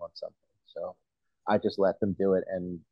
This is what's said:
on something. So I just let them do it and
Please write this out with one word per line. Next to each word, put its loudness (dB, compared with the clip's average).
on -12
something. -12
So -10
I 6
just -2
let 2
them 2
do 4
it 2
and -6